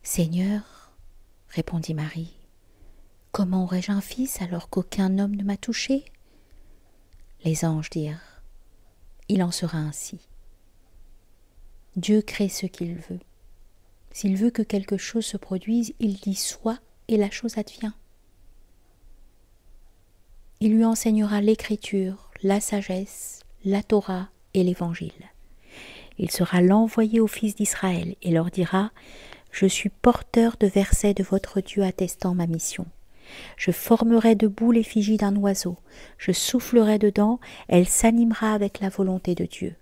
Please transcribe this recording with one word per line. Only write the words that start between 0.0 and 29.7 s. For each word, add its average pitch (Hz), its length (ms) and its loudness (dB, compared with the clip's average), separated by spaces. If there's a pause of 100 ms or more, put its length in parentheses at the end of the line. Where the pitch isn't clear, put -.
Seigneur, 185 880 -4 (580)
répondit 165 440 -6
Marie, 156 400 -8 (960)
comment 185 320 0
aurais-je 180 280 -4
un 196 100 0
fils - 400 -6
alors 175 280 -8
qu'aucun 190 500 0
homme 202 160 -2
ne 202 80 -6
m'a 202 140 -2
touché ? - 480 -4 (1400)
Les 160 180 0
anges 156 260 -2
dirent, 151 520 -8 (880)
Il 190 140 2
en 175 80 -2
sera 165 260 -4
ainsi. 151 420 -8 (1800)
Dieu 214 240 2
crée 202 280 -4
ce - 160 -8
qu'il 170 300 -8
veut. 175 240 -12 (920)
S'il 196 260 -2
veut 226 120 2
que 233 120 -4
quelque 202 360 -2
chose 220 280 -4
se - 120 -8
produise, 220 600 -4
il 208 160 -2
dit 196 200 -4
soit - 440 -6 (280)
et 220 100 2
la 202 140 2
chose - 260 -8
advient. 214 360 -8 (2750)
Il 214 160 2
lui 226 100 6
enseignera 214 560 2
l'écriture, 202 920 -2 (120)
la 196 160 4
sagesse, 196 840 -6 (240)
la 202 180 0
Torah 190 460 0 (240)
et 185 100 4
l'évangile. 175 680 -4 (840)
Il - 120 -4
sera 180 320 2
l'envoyé 220 580 4
aux 220 80 4
fils 208 280 -4
d'Israël 180 680 -2
et 180 100 -2
leur 165 200 2
dira, 190 400 0 (600)
Je - 140 0
suis - 240 0